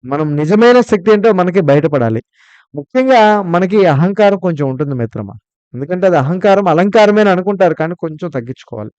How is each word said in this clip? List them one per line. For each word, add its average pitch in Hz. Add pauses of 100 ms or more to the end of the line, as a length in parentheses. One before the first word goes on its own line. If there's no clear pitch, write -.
మనం 147
నిజమైన 214
శక్తి 214
ఏంటో 214
మనకి 180
బయటపడాలి. 139 (520)
ముఖ్యంగా 214
మనకి 180
అహంకారం 190
కొంచెం 160
ఉంటుంది 139
మిత్రమా, 110 (400)
ఎందుకంటే 175
అది 180
అహంకారం 185
అలంకారమే 208
అని 208
అనుకుంటారు, 180
కానీ 160
కొంచెం 160
తగ్గించుకోవాలి. 117